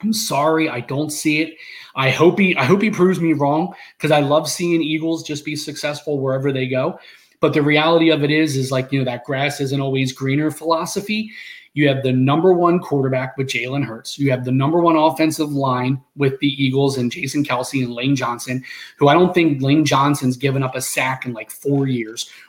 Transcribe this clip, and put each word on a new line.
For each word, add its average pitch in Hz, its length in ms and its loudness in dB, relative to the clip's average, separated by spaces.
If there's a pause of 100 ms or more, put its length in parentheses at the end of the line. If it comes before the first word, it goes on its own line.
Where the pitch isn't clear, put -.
I'm 220 100 0
sorry, 156 560 0
I 123 120 -6
don't 143 300 -4
see 151 320 0
it. 165 120 -8 (400)
I 135 160 0
hope 160 300 4
he, 185 160 2
I 135 80 0
hope 190 180 4
he 220 80 0
proves 180 300 2
me 165 140 2
wrong 147 380 0 (280)
'cause 147 100 0
I 151 80 6
love 147 320 2
seeing 170 320 0
Eagles 160 400 -2
just 147 220 -8
be 151 100 -6
successful 147 640 -4
wherever 135 320 0
they 131 160 -2
go. 131 320 -2 (420)
But 147 120 2
the 151 100 2
reality 160 480 4
of 147 140 2
it 147 80 2
is, 156 240 2
is, 131 160 -4
like, 131 200 -4
you 139 60 0
know, 135 60 -2
that 123 180 -6
grass 143 380 -4
isn't 139 200 -2
always 135 300 0
greener 135 400 0
philosophy. 180 800 -4 (420)
You 147 140 2
have 131 160 2
the 131 80 0
number 139 420 4
one 175 280 2
quarterback 131 560 -2
with 135 100 -4
Jalen 131 380 -4
Hurts. 113 340 -12
You 139 140 2
have 123 120 -2
the 127 60 -4
number 139 300 2
one 165 160 4
offensive 156 560 2
line 131 480 0 (160)
with 135 240 0
the 143 80 2
Eagles 135 500 0
and 120 140 -2
Jason 139 320 -4
Kelce 127 400 -2
and 120 100 -6
Lane 131 220 0
Johnson, 127 480 -4 (320)
who 143 100 4
I 143 80 6
don't 180 200 4
think 156 280 2
Lane 143 220 4
Johnson's 139 520 2
given 135 280 0
up 127 100 0
a 131 60 -6
sack 131 460 -4
in, 123 60 -6
like, 110 200 -14
four 139 340 0
years 117 420 -4 (200)